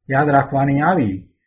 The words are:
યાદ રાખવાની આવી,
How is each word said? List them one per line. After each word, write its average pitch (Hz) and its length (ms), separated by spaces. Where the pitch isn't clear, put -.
યાદ 143 200
રાખવાની 139 520
આવી, 151 480